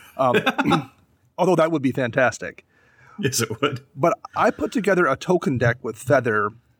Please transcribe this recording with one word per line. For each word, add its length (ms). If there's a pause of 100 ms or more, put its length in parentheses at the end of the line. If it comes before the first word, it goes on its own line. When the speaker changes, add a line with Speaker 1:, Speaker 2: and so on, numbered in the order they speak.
(160)
Speaker 1:
Um, 240 (240)
<laughs> 260 (280)
<clears throat> 200
although 180
that 140
would 120
be 100
fantastic. 720 (520)
Speaker 2:
Yes, 240
it 200
would. 240 (100)
Speaker 1:
But 240 (160)
I 160
put 220
together 340
a 80
token 420
deck 260
with 140
Feather, 540 (300)